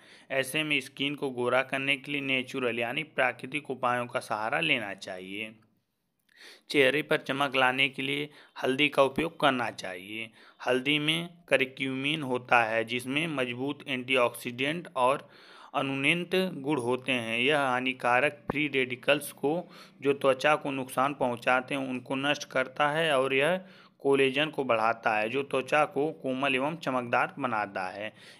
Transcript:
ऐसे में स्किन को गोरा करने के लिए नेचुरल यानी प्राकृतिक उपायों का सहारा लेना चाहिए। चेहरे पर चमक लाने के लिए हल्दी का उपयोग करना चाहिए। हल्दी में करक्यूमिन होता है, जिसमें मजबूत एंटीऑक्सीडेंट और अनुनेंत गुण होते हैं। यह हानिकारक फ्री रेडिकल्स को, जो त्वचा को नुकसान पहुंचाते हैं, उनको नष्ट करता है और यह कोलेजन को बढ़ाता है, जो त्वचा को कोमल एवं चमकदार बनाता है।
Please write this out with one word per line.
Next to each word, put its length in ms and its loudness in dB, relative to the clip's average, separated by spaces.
ऐसे 320 -2
में 180 0
स्किन 340 -4
को 160 -4
गोरा 320 2
करने 340 -2
के 160 -10
लिए 80 -4
नेचुरल 580 -2
यानी 240 -4
प्राकृतिक 680 -4
उपायों 360 0
का 140 -4
सहारा 400 -2
लेना 340 0
चाहिए। 580 -10
चेहरे 320 4
पर 140 0
चमक 400 -2
लाने 320 4
के 140 -10
लिए 280 -4
हल्दी 260 4
का 140 4
उपयोग 380 0
करना 300 2
चाहिए। 600 -10
हल्दी 320 2
में 300 -2
करक्यूमिन 720 -2
होता 420 2
है, 200 0
जिसमें 420 -4
मजबूत 520 -4
एंटीऑक्सीडेंट 1080 -2
और 320 2
अनुनेंत 560 0
गुण 260 -2
होते 320 0
हैं। 260 -2
यह 220 4
हानिकारक 880 0
फ्री 180 0
रेडिकल्स 640 0
को, 380 -2
जो 100 4
त्वचा 440 4
को 140 -4
नुकसान 440 0
पहुंचाते 600 0
हैं, 140 -4
उनको 260 -6
नष्ट 300 -2
करता 440 0
है 300 2
और 160 2
यह 260 2
कोलेजन 520 2
को 140 -4
बढ़ाता 540 2
है, 100 0
जो 140 -2
त्वचा 420 2
को 280 0
कोमल 420 -2
एवं 220 -2
चमकदार 640 0
बनाता 500 -2
है। 260 -10